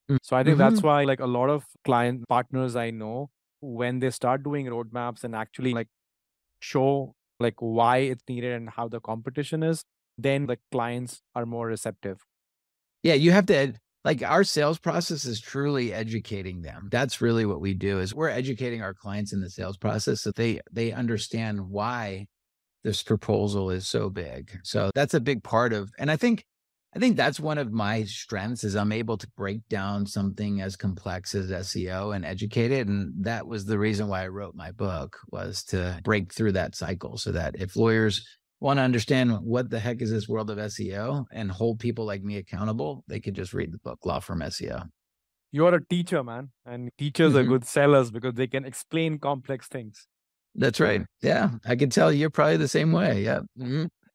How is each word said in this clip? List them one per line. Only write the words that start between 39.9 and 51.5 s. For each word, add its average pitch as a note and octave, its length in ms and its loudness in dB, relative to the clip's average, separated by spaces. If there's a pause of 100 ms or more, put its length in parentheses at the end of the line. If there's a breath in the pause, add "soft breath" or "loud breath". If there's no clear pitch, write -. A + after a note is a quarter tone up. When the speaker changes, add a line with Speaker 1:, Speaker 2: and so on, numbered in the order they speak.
Speaker 1:
is A2 100 0
this A2 180 -2
world A2 220 -2
of G#2 80 -6
S G#2+ 200 -6
E G2 160 -6
O B2+ 360 -4
and G#2 200 -6
hold A2+ 280 0
people A2+ 260 -4
like G2 160 -4
me G2+ 160 -6
accountable, A2+ 680 -4
they G2 120 -8
could - 140 -6
just F#2 200 -8
read E2+ 200 -4
the A2 60 -12
book, - 260 -12
Law - 140 -2
Firm E2 240 -6
S - 180 -8
E - 100 -6
O. - 120 -8 (680)
Speaker 2:
You D3+ 140 4
are F3+ 80 8
a D#3+ 100 2
teacher, F3 400 -2
man. B2 280 -10 (120)
And B2 340 -10
teachers D3 380 6
are C#3 40 8
Speaker 1:
Mm-hmm. C3 100 6
Speaker 2:
good B2 160 4
sellers C#3+ 460 6
because A#2+ 240 -4
they B2+ 120 0
can C3+ 180 -4
explain D#3 520 -2
complex C#3 500 -4
things. A2 400 -14 (460)
Speaker 1:
That's B2+ 260 2
right. G2+ 220 4 (220)
Yeah. - 260 4 (160)